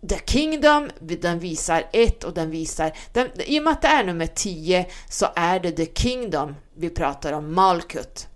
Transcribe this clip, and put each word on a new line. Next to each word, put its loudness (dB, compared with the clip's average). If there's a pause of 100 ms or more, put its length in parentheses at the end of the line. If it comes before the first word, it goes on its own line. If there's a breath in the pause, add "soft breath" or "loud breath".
The -2
Kingdom, 4 (100)
den -4
visar -2
ett 4
och -8
den -2
visar, -4 (160 loud breath)
den, 2 (180)
i 0
och -6
med 4
att -2
det 4
är 6
nummer -2
tio -2 (240 loud breath)
så 0 (100)
är 2
det -2
The -4
Kingdom -2 (200)
vi -4
pratar -2
om, -6
Malkut. 2